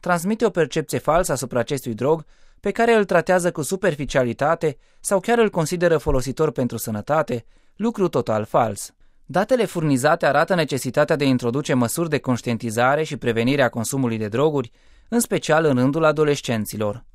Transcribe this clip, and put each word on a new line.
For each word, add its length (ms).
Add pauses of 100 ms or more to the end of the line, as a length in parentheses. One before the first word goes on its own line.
transmite 460
o 40
percepție 480
falsă 340
asupra 260
acestui 360
drog, 300 (360)
pe 100
care 240
îl 100
tratează 480
cu 100
superficialitate 1120 (240)
sau 200
chiar 180
îl 120
consideră 480
folositor 520
pentru 260
sănătate, 680 (320)
lucru 320
total 360
fals. 500 (320)
Datele 380
furnizate 600
arată 280
necesitatea 640
de 80
a 40
introduce 460
măsuri 340
de 100
conștientizare 840
și 140
prevenire 460
a 60
consumului 500
de 100
droguri, 420 (380)
în 120
special 440
în 100
rândul 300
adolescenților. 1000 (100)